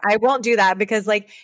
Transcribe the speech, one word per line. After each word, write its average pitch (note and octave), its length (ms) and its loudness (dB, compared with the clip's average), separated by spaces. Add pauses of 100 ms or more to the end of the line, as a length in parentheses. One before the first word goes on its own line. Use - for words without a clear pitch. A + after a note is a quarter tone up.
I G#3 120 2
won't B3 260 0
do A#3 140 0
that F#3+ 200 2
because, G3+ 300 -2
like, G#3 240 -2 (140)